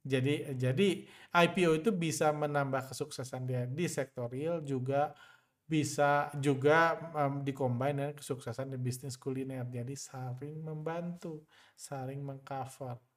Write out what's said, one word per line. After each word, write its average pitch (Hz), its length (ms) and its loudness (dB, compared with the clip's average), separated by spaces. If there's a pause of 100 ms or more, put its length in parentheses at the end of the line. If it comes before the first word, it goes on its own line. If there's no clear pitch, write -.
Jadi, 135 540 0
jadi 131 480 2 (320)
I 175 160 10
P 180 160 4
O 160 80 6
itu 160 160 2
bisa 165 400 2
menambah 143 580 0
kesuksesan 127 540 -6
dia 123 240 -2
di 160 240 -2
sektor 127 400 -4
real, 156 320 -2
juga 139 480 0 (500)
bisa 147 760 4
juga, 147 640 6 (160)
em, 139 320 0
dicombine 131 480 0
dengan 143 220 -4
kesuksesan 131 560 -6
di 127 80 -6
bisnis 127 340 -4
kuliner. 131 540 -4
Jadi 123 260 -6
saling 131 640 -10
membantu, 160 880 -6 (300)
saling 135 420 -8
mengcover 135 800 -8 (180)